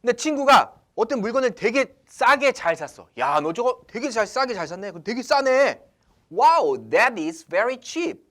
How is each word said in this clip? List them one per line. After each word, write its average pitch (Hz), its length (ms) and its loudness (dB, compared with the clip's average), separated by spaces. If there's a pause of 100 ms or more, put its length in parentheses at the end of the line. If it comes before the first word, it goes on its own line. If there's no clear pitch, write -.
근데 240 140 0
친구가 269 600 4 (200)
어떤 233 260 -2
물건을 233 340 -2
되게 240 400 -2 (120)
싸게 269 460 2
잘 165 240 -2
샀어. 139 320 -14 (100)
"야, 143 220 0
너 156 120 -4
저거 240 340 -4
되게 247 240 -8
잘, 214 160 -2
싸게 254 280 -4
잘 175 120 -6
샀네. 185 240 -12
그거 170 140 -16
되게 233 180 -6
싸네." 269 600 2 (500)
"Wow, 156 580 2
that 208 300 2
is 160 260 -8
very 233 340 -2
cheap." 330 400 -8 (100)